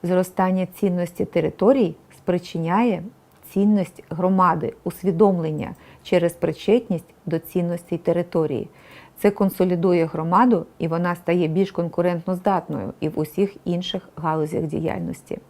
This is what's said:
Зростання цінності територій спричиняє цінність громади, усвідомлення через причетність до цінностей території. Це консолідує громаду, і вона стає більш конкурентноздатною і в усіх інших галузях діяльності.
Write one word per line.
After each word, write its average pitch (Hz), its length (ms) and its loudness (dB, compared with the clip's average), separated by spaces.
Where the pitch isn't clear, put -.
Зростання 185 640 0
цінності 180 580 -2
територій 190 680 2
спричиняє 175 840 -2
цінність 202 580 0
громади, 180 640 2
усвідомлення 170 920 0
через 170 300 2
причетність 175 800 -2
до 165 120 -2
цінностей 170 600 -4
території. 165 720 -2
Це 202 120 4
консолідує 180 760 2
громаду, 175 600 2
і 165 100 -2
вона 175 260 -2
стає 170 340 0
більш 185 220 0
конкурентноздатною 175 1300 -2
і 156 80 -2
в 156 100 -6
усіх 196 460 -2
інших 180 520 -6
галузях 156 460 -2
діяльності. - 760 -6